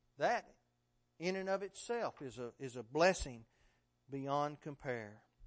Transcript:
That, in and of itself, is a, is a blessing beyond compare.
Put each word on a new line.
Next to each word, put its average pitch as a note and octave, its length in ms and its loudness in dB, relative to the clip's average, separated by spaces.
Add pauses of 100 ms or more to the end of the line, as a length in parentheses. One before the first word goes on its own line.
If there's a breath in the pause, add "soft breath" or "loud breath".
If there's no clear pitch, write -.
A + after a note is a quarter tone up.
(180)
That, F#3+ 260 2 (760)
in F#3 160 0
and F#3+ 120 -4
of F#3+ 140 2
itself, G3 580 -4
is B2 180 -8
a, A#2+ 200 -6
is C3 160 -6
a B2 80 -6
blessing C3+ 640 4 (680)
beyond C#3+ 500 0
compare. A#2+ 600 -6 (260)